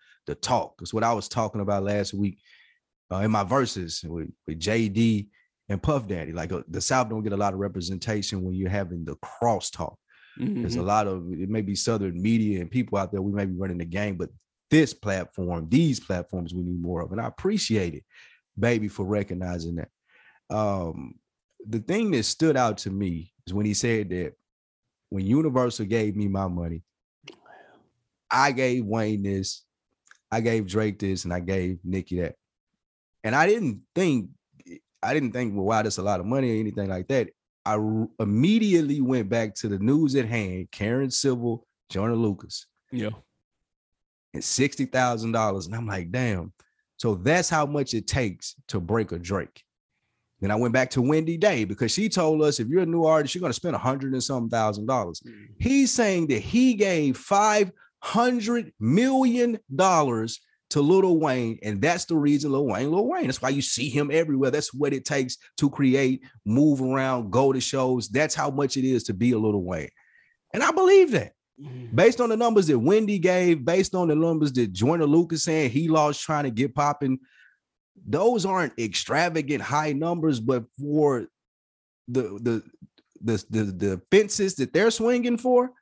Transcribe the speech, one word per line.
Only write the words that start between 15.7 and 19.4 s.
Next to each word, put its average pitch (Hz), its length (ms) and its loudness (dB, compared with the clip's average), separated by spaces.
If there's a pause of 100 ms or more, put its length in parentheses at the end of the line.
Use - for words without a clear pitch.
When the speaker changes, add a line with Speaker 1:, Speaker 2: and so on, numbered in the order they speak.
Speaker 1:
platforms, 90 540 -6
we 90 80 -6
need 87 180 -6
more 87 220 -6
of. 87 100 -10
And 98 80 -6
I 117 60 -6
appreciate 113 720 -2
it, 67 80 -18 (560)
baby, 113 280 0
for 101 160 -8
recognizing 90 720 -4